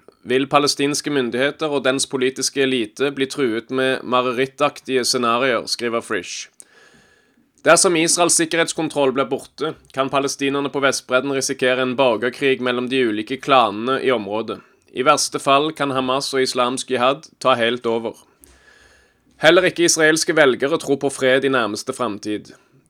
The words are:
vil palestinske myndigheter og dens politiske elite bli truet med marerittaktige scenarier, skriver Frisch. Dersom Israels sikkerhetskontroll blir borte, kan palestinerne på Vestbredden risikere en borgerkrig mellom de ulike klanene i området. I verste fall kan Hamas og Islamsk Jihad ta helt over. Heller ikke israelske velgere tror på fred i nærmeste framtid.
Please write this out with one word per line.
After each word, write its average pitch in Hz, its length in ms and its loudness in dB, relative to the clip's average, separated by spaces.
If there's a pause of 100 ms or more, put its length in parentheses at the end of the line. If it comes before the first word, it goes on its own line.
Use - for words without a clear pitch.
(220)
vil 131 240 0
palestinske 143 640 0
myndigheter 143 640 -2
og 131 140 0
dens 135 180 0
politiske 131 560 -2
elite 131 540 0
bli 135 100 0
truet 127 480 -4
med 131 320 -2
marerittaktige 127 960 0
scenarier, 120 640 0
skriver 117 400 -4
Frisch. 98 300 -6 (1300)
Dersom 170 320 6
Israels 165 400 2
sikkerhetskontroll 160 760 0
blir 135 100 0
borte, 135 460 -6 (180)
kan 135 220 -2
palestinerne 139 580 -2
på 139 160 -2
Vestbredden 131 480 0
risikere 127 480 0
en 127 160 -2
borgerkrig 127 640 2
mellom 123 240 -2
de 131 240 0
ulike 107 320 -6
klanene 120 640 -2
i 131 80 0
området. 107 460 -8 (340)
I 127 80 -4
verste 143 400 0
fall 143 320 2
kan 143 160 -4
Hamas 131 460 -2
og 131 80 2
Islamsk 127 480 -4
Jihad 127 320 0 (180)
ta 127 160 4
helt 120 320 -2
over. 113 240 -4 (1300)
Heller 175 240 6
ikke 165 220 2
israelske 156 500 2
velgere 139 400 4
tror 139 240 -2
på 139 80 0
fred 131 320 2
i 135 80 0
nærmeste 113 400 0
framtid. 104 600 -6 (380)